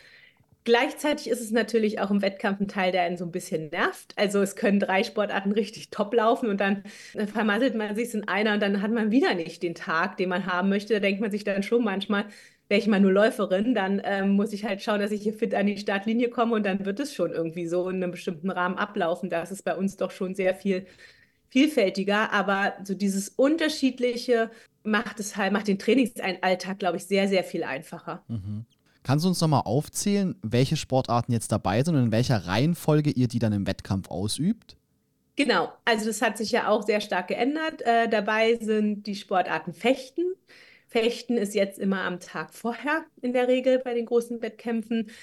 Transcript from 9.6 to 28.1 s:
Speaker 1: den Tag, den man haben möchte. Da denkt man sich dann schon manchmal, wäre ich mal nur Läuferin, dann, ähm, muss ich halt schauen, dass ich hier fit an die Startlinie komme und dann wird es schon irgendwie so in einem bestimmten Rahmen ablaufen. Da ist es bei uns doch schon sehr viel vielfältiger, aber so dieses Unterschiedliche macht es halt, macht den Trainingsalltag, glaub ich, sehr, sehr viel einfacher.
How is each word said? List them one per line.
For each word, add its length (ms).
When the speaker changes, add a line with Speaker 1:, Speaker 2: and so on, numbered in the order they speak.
Speaker 1:
den 100
Tag, 440
den 120
man 160
haben 240
möchte. 240
Da 60
denkt 200
man 120
sich 120
dann 200
schon 200
manchmal, 420
wäre 100
ich 60
mal 140
nur 120
Läuferin, 600
dann, 320
ähm, 280
muss 200
ich 100
halt 200
schauen, 160
dass 120
ich 120
hier 100
fit 220
an 100
die 140
Startlinie 500
komme 240
und 100
dann 220
wird 140
es 160
schon 160
irgendwie 340
so 240
in 60
einem 160
bestimmten 400
Rahmen 260
ablaufen. 540
Da 100
ist 100
es 120
bei 120
uns 220
doch 140
schon 240
sehr 180
viel 320
vielfältiger, 800
aber 420
so 100
dieses 360
Unterschiedliche 1200
macht 360
es 180
halt, 160
macht 140
den 120
Trainingsalltag, 1000
glaub 160
ich, 120
sehr, 200
sehr 160
viel 200
einfacher. 640